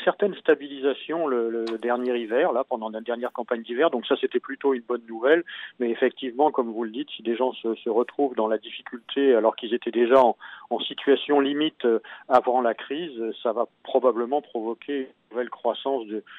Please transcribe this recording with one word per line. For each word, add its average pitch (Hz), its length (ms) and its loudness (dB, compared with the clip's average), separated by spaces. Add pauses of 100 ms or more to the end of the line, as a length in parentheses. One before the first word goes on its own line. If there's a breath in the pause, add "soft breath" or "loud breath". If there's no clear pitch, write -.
certaine 185 320 0
stabilisation 143 920 0
le, 120 240 0
le 113 280 -4
dernier 123 420 0
hiver, 123 320 2
là, 127 160 0
pendant 110 220 -4
la 110 100 -8
dernière 117 320 -6
campagne 117 300 -4
d'hiver, 127 300 0
donc 120 140 -4
ça, 139 140 2
c'était 127 220 -2
plutôt 139 320 -2
une 123 80 -2
bonne 117 260 -6
nouvelle. 131 380 2 (340 loud breath)
Mais 120 100 0
effectivement, 127 640 0
comme 117 220 -2
vous 117 100 -4
le 110 80 -6
dites, 139 240 -8
si 113 80 -18
des 113 140 -2
gens 127 160 0
se, 113 220 -4
se - 140 -8
retrouvent 120 460 0
dans 110 120 0
la 110 100 0
difficulté 123 760 0
alors 110 200 4
qu'ils 113 180 -6
étaient 120 160 -2
déjà 120 320 6
en, 120 140 4 (340 loud breath)
en 110 100 -4
situation - 600 2
limite, 143 460 0
euh, 113 140 4 (280 loud breath)
avant 127 320 4
la 117 140 2
crise, 139 500 -8 (180)
ça 117 120 -2
va 113 140 -2 (160)
probablement 123 580 0
provoquer 120 640 -6
une - 340 -12
nouvelle 120 120 -4
croissance 120 580 -4
de, 104 160 -8 (160 loud breath)